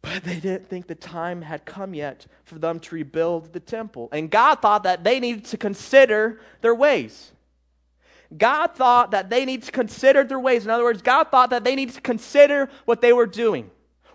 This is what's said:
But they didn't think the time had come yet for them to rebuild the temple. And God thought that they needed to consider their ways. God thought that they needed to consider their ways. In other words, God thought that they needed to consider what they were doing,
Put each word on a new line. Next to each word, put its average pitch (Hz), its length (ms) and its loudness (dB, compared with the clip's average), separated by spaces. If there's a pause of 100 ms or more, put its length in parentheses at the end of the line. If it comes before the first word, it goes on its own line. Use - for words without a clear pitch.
But - 220 -12
they 175 160 -8
didn't 185 300 -8
think 180 180 -12
the 165 80 -12
time 175 460 -10
had 151 240 -14
come 196 280 -14
yet 147 340 -12 (180)
for 160 140 -20
them 165 220 -6
to - 140 -16
rebuild 165 560 -4
the 180 80 -14
temple. 208 520 -12
And 151 200 -8
God 254 300 4
thought 208 220 2
that 180 200 -2
they 247 160 2
needed 240 260 -6
to - 120 -10
consider 220 840 2 (220)
their 233 140 2
ways. 226 560 -2 (1040)
God 302 380 0
thought 240 360 2
that 190 180 -4
they 247 140 0
needed 262 220 -8
to - 60 -18
consider 269 520 2
their 262 160 -4
ways. 247 260 0
In 214 40 -10
other 233 140 0
words, 233 180 -2
God 285 300 2
thought 254 180 4
that 240 140 -4
they 254 120 0
needed 269 200 -6
to - 60 -20
consider 285 680 2 (160)
what 233 160 -2
they 240 100 6
were 240 140 4
doing, 196 440 -4 (460)